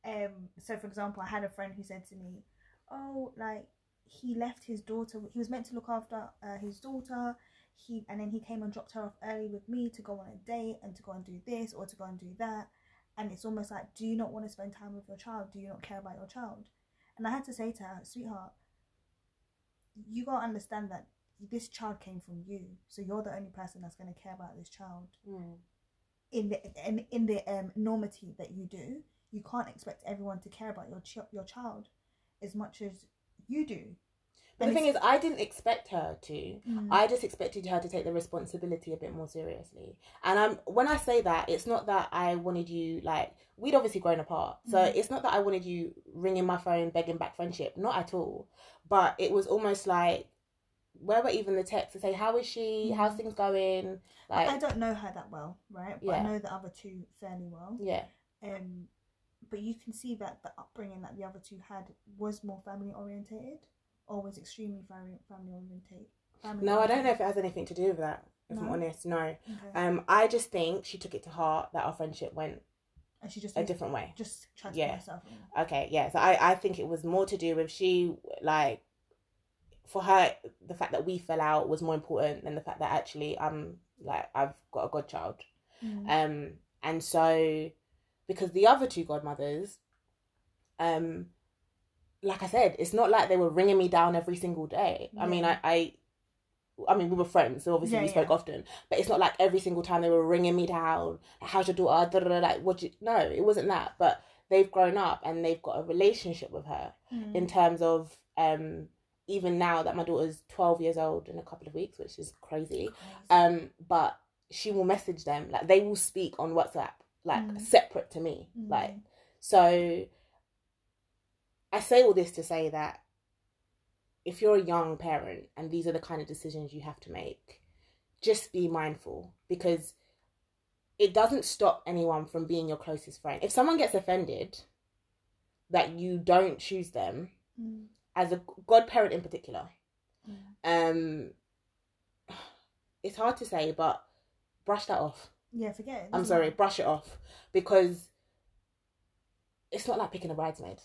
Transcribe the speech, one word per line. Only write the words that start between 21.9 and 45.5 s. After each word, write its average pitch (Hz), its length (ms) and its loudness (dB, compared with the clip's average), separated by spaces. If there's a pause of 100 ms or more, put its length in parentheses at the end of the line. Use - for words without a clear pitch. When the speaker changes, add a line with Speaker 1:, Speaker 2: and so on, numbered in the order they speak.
Speaker 1:
came 185 220 -16
from 170 240 -18
you, 196 160 -14 (260)
so - 140 -18
you're 208 220 -8
the 196 120 -10
only 196 140 -14
person 180 320 -16
that's 170 140 -18
gonna 180 180 -18
care 190 200 -18
about 180 240 -18
this 170 120 -20
child." 180 380 -20 (200)
Speaker 2:
Mm. 175 280 -16 (760)
Speaker 1:
In 214 180 -4
the, 185 380 -10
in, 220 120 -4 (120)
in 233 140 0
the, 208 260 -2
um, 190 240 -6
normative 214 600 -4
that - 140 -16
you 185 140 -14
do, 214 380 -14 (280)
you 208 180 -12
can't 240 180 -6
expect - 380 -18
everyone 196 340 -10
to 202 100 -20
care 220 200 -14
about 196 200 -14
your 180 120 -16
ch-, - 320 -18
your 190 100 -12
child 214 460 -16 (520)
as 208 140 -16
much 208 260 -10
as 190 240 -14 (420)
you 302 180 -2
do. - 300 -12 (600)
Speaker 2:
But 226 100 2
Speaker 1:
And 226 80 2
Speaker 2:
the 330 40 4
thing 302 100 4
Speaker 1:
it's 277 80 2
Speaker 2:
is, - 60 0
I 254 140 6
didn't 320 220 -2
expect - 500 -4
her 160 320 -6
to. 151 120 -14
Speaker 1:
Mm. 208 580 -8
Speaker 2:
I 202 160 6
just 247 180 0
expected 190 400 -8
her 180 160 0
to 175 80 -8
take 180 160 -6
the 170 80 -4
responsibility 170 800 -6
a 160 40 -8
bit - 160 -12
more 160 140 -12
seriously. - 680 -14 (260)
And 190 160 2
I'm, 214 260 2
when 247 220 2
I 302 100 2
say 240 240 2
that, 165 280 0
it's 165 180 -2
not 233 200 -2
that 196 260 2
I 175 220 0
wanted 175 340 -4
you, 165 340 -6
like, 160 300 -2 (240)
we'd 269 180 0
obviously 220 260 2
grown 165 180 2
apart. 160 380 -4 (120)
So 202 80 4
Speaker 1:
Mm. 185 180 6
Speaker 2:
it's 220 140 0
not 262 140 -6
that - 100 2
I 202 60 4
wanted 190 260 0